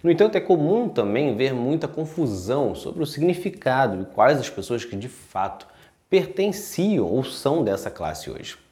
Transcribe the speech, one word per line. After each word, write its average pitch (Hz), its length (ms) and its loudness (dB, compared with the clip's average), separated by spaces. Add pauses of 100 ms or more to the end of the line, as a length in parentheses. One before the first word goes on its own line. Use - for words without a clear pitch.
No 170 80 6
entanto, 202 240 6
é 180 60 2
comum 185 480 2
também 117 480 0
ver 131 160 0
muita 139 340 -2
confusão 127 880 -2
sobre - 260 -8
o 151 40 0
significado 143 960 0
e 95 120 -6
quais 131 280 6
as - 80 -6
pessoas 113 340 -6
que - 140 -10
de 110 100 -10
fato - 580 -8 (440)
pertenciam 190 960 0
ou 113 180 0
são 143 400 0
dessa 101 260 -2
classe 80 400 -8
hoje. - 280 -12 (140)